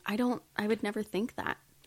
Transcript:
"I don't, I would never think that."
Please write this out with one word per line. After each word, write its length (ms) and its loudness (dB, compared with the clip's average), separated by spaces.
"I 100 0
don't, 260 2
I 120 0
would 160 2
never 200 -2
think 320 -2
that." 220 -2